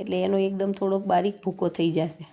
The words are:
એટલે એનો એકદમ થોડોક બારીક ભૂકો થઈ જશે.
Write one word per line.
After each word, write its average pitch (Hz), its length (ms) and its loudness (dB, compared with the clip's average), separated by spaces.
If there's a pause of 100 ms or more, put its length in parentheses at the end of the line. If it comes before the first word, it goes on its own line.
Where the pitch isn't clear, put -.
એટલે 190 220 -4
એનો 196 160 2
એકદમ 196 400 0
થોડોક 196 320 0
બારીક 185 340 2
ભૂકો 185 240 -2
થઈ 170 240 0
જશે. 160 400 -2